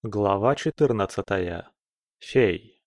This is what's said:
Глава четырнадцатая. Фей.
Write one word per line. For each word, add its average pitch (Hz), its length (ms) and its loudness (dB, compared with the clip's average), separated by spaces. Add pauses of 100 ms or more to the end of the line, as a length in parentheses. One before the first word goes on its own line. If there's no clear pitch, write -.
Глава 104 500 0
четырнадцатая. 98 1160 -2 (480)
Фей. - 680 0